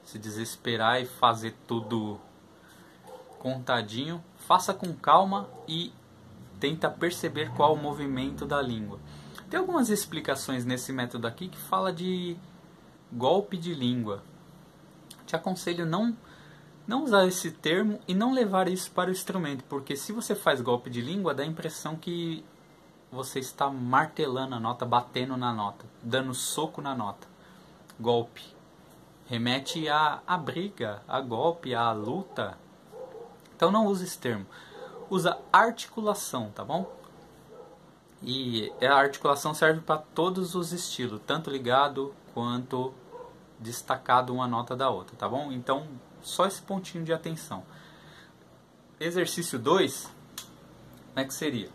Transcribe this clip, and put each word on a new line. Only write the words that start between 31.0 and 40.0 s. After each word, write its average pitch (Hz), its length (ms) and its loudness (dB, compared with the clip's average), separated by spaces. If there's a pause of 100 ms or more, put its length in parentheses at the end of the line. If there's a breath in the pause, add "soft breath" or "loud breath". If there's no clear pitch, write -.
a 131 140 0
golpe, 131 520 0
à 117 200 2
luta. 110 640 -4 (960)
Então 175 160 6
não 214 160 6
use 190 160 2
esse - 160 -8
termo. 107 260 -2 (640 loud breath)
Usa 175 300 2 (120)
articulação, 202 1000 2
tá 101 140 -8
bom? 170 260 -4 (1300)
E 123 600 -2
a 135 140 6
articulação 139 580 4
serve 160 280 6
pra 156 160 0
todos 180 560 0